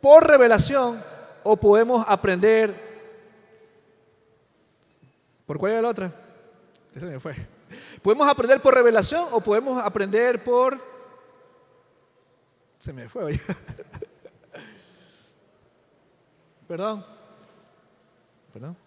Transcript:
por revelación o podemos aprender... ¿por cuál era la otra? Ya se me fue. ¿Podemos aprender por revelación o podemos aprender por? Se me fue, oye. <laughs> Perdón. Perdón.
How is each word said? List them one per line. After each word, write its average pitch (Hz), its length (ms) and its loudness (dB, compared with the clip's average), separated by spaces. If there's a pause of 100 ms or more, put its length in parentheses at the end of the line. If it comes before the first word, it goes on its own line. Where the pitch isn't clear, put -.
por 311 260 8
revelación 247 760 2 (460)
o 208 80 2
podemos 226 520 2
aprender... 208 680 0 (2750)
¿por 147 120 -12
cuál 196 140 -4
era 226 100 -4
la 240 80 -2
otra? 190 220 -10 (800)
Ya 135 80 -20
se 170 60 -16
me 139 140 -14
fue. 147 160 -14 (640)
¿Podemos 269 260 2
aprender 269 320 2
por 269 140 4
revelación 247 560 0
o 233 100 -2
podemos 247 400 -4
aprender 220 600 -4
por? 247 380 -2 (2000)
Se - 140 -18
me 123 160 -20
fue, 214 160 -12
oye. 151 160 -8
<laughs> - 100 -16 (3250)
Perdón. 202 380 -10 (1500)
Perdón. 147 240 -20 (100)